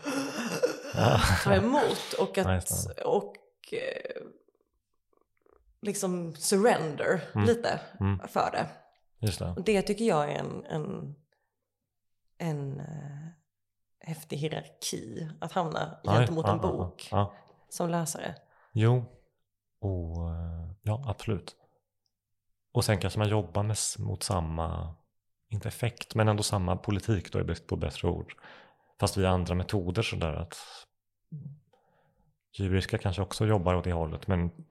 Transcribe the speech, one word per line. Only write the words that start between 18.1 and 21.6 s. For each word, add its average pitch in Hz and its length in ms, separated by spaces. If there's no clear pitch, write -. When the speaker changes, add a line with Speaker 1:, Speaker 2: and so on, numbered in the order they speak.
Speaker 2:
Jo. 117 320
Och, 85 500
eh, 82 400
ja, 107 240
absolut. 101 500